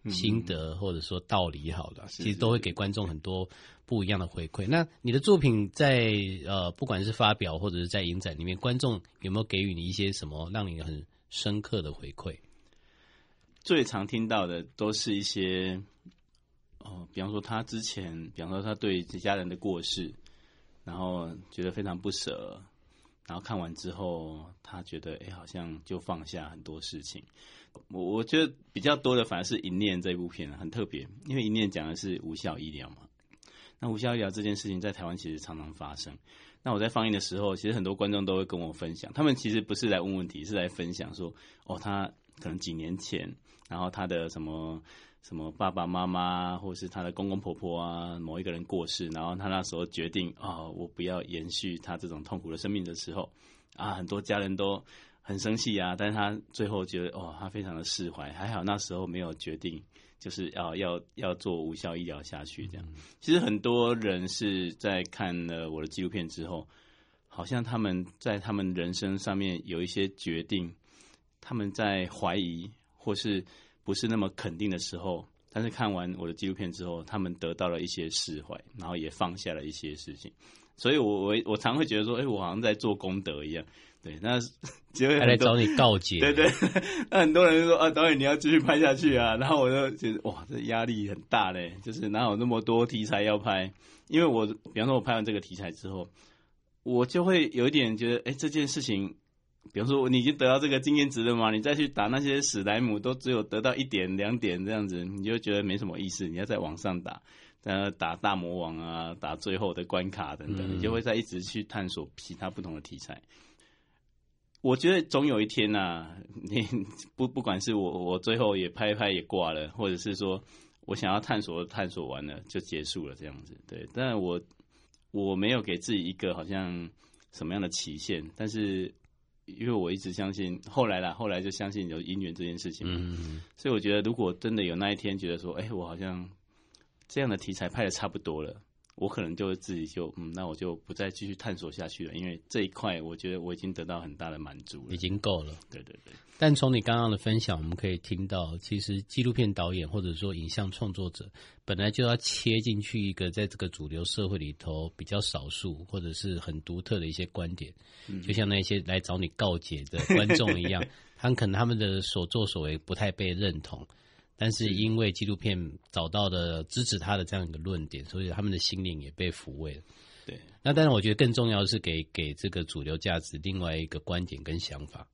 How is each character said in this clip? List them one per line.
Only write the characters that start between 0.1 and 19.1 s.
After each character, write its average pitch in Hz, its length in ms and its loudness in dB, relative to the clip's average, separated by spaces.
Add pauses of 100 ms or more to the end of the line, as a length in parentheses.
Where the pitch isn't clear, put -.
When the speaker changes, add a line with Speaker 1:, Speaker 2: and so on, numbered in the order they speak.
Speaker 2:
心 90 320 2
得 80 320 -4
或 95 180 -2
者 82 80 -2
说 90 200 -4
道 92 280 2
理 78 220 -6
好 85 200 -6
了， - 160 -16
Speaker 1:
是， - 160 -10
Speaker 2:
其 107 80 0
实 92 60 -2
都 110 120 4
会 117 100 4
给 110 120 -2
观 98 200 -2
众 101 160 -2
很 78 120 -4
多 92 280 -4 (380)
不 110 180 0
一 90 40 0
样 98 120 4
的 87 80 -2
回 85 200 -6
馈。 - 140 -6
Speaker 1:
是， 95 40 -2
是。 113 60 2
Speaker 2:
那 160 160 4 (140)
你 120 100 0
的 131 80 4
作 196 180 8
品 113 340 6
在， 123 420 6 (320)
呃， 90 260 0
不 - 140 -4
管 98 180 0
是 110 80 0
发 107 220 6
表 85 240 -2
或 98 120 0
者 87 80 -2
是 87 100 -2
在 98 160 0
影 90 160 0
展 82 180 -6
里 82 60 -6
面， 90 140 -2
观 123 200 0
众 120 240 2 (200)
有 95 100 -4
没 104 80 2
有 110 40 0
给 98 140 0
予 98 160 2
你 85 120 -4
一 92 60 -2
些 98 200 0
什 85 160 -6
么 78 260 -6
让 107 140 -2
你 82 140 -6
很 76 240 -8 (240)
深 104 320 -2
刻 104 200 -4
的 76 120 -6
回 71 200 -12
馈？ - 240 -10 (1200)
Speaker 1:
最 156 220 6
常 104 240 -2
听 113 200 0
到 92 200 2
的 87 160 -4 (120)
都 107 180 0
是 107 220 0
一 101 60 0
些， 92 600 0 (1000)
哦， 90 340 -14
比 98 80 -6
方 95 80 -4
说 104 120 -2
他 113 200 -4
之 110 200 -6
前， 82 520 -8
比 85 80 -10
方 95 80 -6
说 95 120 -4
他 107 120 -4
对 95 300 0
家 98 320 -2